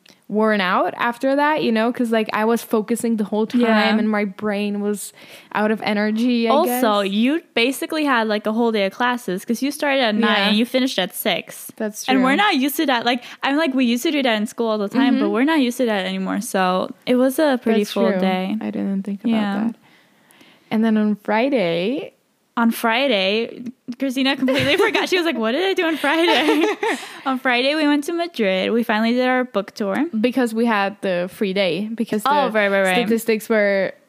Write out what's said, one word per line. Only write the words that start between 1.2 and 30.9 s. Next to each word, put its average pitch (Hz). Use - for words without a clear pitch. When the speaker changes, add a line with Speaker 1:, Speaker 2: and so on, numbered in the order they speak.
Speaker 1:
that, 294
you 233
know, 226
'cause, 233
like, 220
I 214
was 226
focusing 226
the 214
whole 208
time 240
Speaker 2:
Yeah. 220
Speaker 1:
and 214
my 208
brain 202
was 208
out 214
of 220
energy, 220
I -
Speaker 2:
Also, 247
Speaker 1:
guess. 196
Speaker 2:
you 247
basically 277
had, 240
like, 214
a 214
whole 226
day 208
of 196
classes 240
'cause 233
you 269
started 277
at 220
nine 214
Speaker 1:
Yeah. 202
Speaker 2:
and 202
you 226
finished 254
at 185
six. -
Speaker 1:
That's 214
Speaker 2:
And 262
we're 254
Speaker 1:
true. 285
Speaker 2:
not 403
used 277
to 330
that. 247
Like, 240
I'm 269
like, 311
we 262
used 240
to 339
do 285
that 240
in 208
school 233
all 214
the 202
time, 262
but -
Speaker 1:
Mm-hmm. 202
Speaker 2:
we're 226
not 320
used 240
to 262
that 208
anymore. 190
So 190
it 247
was 262
a 285
pretty 220
Speaker 1:
That's 208
Speaker 2:
full -
Speaker 1:
true. 190
Speaker 2:
day. 190
Speaker 1:
I 220
didn't 196
think 196
about 240
Speaker 2:
Yeah. 208
Speaker 1:
that. 214
And 220
then 220
on 214
Friday 214
Speaker 2:
On 233
Friday, 226
Christina 269
completely 269
forgot. 339
She 370
was 339
like, 330
"What 220
did 330
I 392
do 359
on 320
Friday?" 302
<laughs> -
On 262
Friday, 262
we 311
went 294
to 339
Madrid. 202
We 233
finally 226
did 254
our 254
book 208
tour. 196
Speaker 1:
Because 240
we 226
had 202